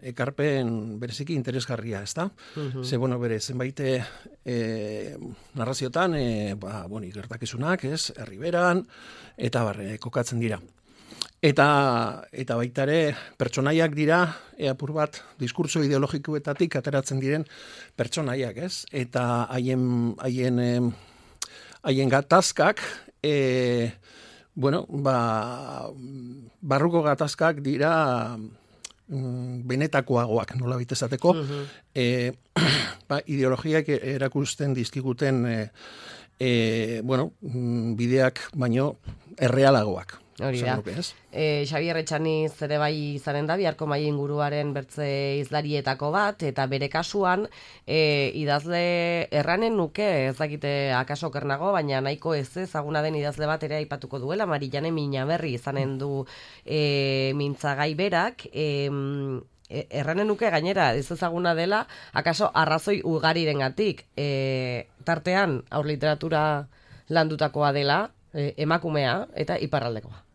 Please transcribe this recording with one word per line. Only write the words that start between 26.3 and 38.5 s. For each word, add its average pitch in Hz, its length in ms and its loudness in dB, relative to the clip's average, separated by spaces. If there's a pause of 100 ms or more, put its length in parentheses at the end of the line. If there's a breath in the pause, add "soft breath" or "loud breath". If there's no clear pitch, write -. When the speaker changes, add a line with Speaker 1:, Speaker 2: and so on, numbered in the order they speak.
Speaker 1:
barruko 160 440 4
gatazkak 151 580 2
dira, 143 300 2 (1120 loud breath)
mm, 123 640 -6
benetakoagoak, 123 880 2
nolabait 123 360 -2
esateko, 135 420 2
Speaker 2:
Mhm. 143 280 -4 (320 loud breath)
Speaker 1:
e, 123 380 2 (240)
<clears throat> 147 520 2
ba, 143 180 0
ideologiak 147 640 2
erakusten 139 840 0
dizkiguten, 127 720 0
e, 110 240 -2 (680 loud breath)
e, 113 640 2
bueno, 131 360 0
mm, 120 540 -2
bideak 127 600 2